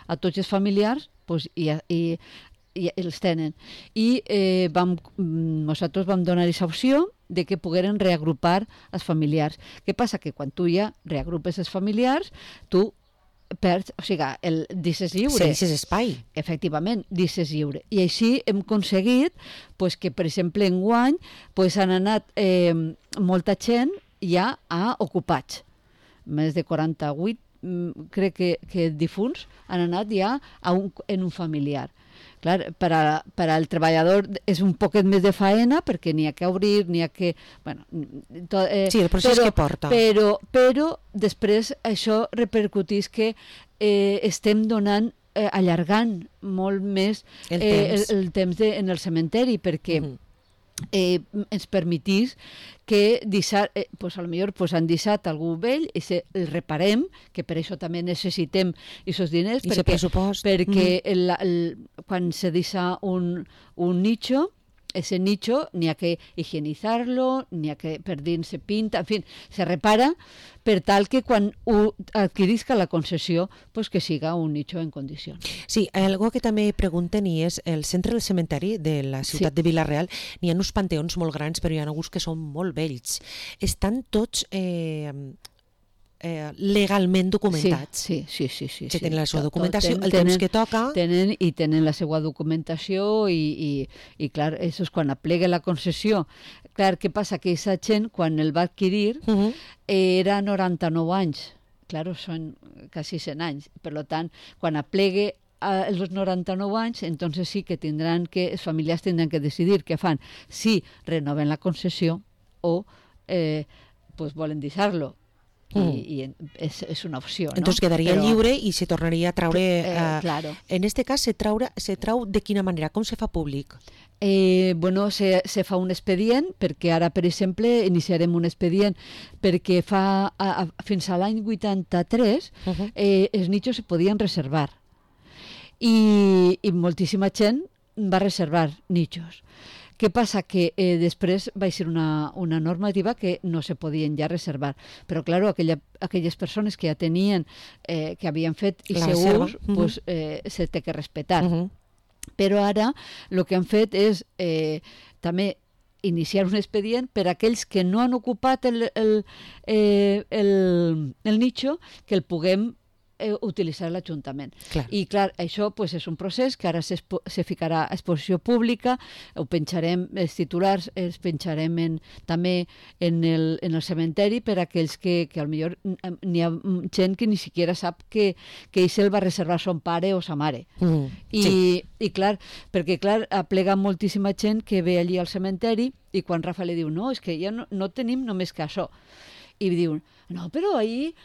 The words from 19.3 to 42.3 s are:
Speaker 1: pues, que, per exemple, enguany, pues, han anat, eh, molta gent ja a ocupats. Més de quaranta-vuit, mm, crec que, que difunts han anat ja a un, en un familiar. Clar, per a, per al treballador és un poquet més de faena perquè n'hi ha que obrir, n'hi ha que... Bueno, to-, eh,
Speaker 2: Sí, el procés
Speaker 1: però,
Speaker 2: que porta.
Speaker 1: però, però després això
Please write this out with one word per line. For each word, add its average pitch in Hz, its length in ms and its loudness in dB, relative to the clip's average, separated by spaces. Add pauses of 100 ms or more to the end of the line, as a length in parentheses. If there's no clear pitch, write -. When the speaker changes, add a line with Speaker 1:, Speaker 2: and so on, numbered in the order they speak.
Speaker 1:
pues, 185 200 0
que, 175 140 -4
per 170 160 -2
exemple, 180 400 0
enguany, 233 520 2 (360)
pues, 185 220 4
han 190 140 4
anat, 196 360 2 (100)
eh, 180 380 4 (440)
molta 185 380 2
gent 240 340 2 (280)
ja 180 400 0 (100)
a 190 300 -2
ocupats. - 640 -4 (640)
Més 151 280 0
de 165 100 -2
quaranta-vuit, 160 760 -2 (240)
mm, 175 480 -8
crec 190 240 0
que, 175 180 0 (160)
que 170 220 0
difunts 165 560 -2 (180)
han 180 160 -4
anat 175 300 -2
ja 214 300 0 (180)
a 180 140 0
un, 190 200 0 (160)
en 190 160 -2
un 175 60 -2
familiar. 143 600 -4 (500)
Clar, 170 320 0
per 156 200 -2
a, 160 80 4 (340)
per 165 160 0
al 160 180 2
treballador 165 580 4 (200)
és 180 140 0
un 190 120 4
poquet 208 320 2
més 196 180 4
de 196 100 6
faena 233 520 4
perquè 175 300 -2
n'hi 156 120 2
ha 151 60 -2
que 175 160 -4
obrir, 202 400 2
n'hi 170 160 0
ha 160 40 -4
que... 175 260 -2 (300)
Bueno, - 200 -12 (640)
to-, 190 160 2
eh, 196 260 0
Speaker 2:
Sí, 226 100 4
el 170 100 4
procés 226 260 6
Speaker 1:
però, 233 80 8
Speaker 2:
que 214 80 4
porta. 151 380 0
Speaker 1:
però, 214 480 6 (120)
però 254 360 6 (260)
després 208 720 0
això 220 400 2 (100)